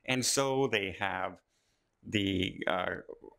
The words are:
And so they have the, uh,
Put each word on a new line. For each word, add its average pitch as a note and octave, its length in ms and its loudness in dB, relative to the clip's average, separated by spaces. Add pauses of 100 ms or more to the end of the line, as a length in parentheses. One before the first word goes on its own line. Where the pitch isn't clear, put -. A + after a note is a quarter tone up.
And B2+ 200 0
so C3+ 420 2
they G2+ 320 0
have F#2 380 -2 (680)
the, G2 580 0
uh, F2+ 200 0 (540)